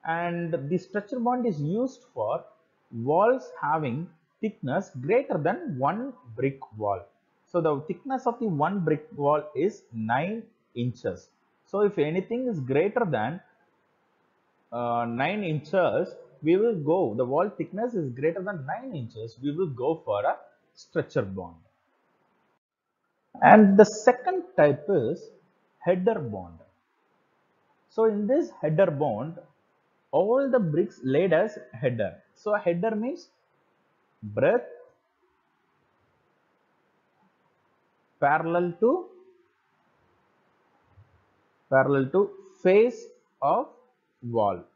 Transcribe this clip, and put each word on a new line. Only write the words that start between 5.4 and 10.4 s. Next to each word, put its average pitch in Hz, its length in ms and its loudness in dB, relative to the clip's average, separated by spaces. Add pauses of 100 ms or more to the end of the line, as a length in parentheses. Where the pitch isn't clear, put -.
one 202 340 -2 (240)
brick 135 240 -2 (160)
wall. 101 240 -2 (460)
So 175 140 -2
the 151 260 0
thickness 254 400 -6
of 233 120 -2
the 226 80 -4
one 175 340 0
brick 156 260 -2 (100)
wall 147 260 2 (120)
is 175 280 -2 (100)
nine 131 500 -4 (320)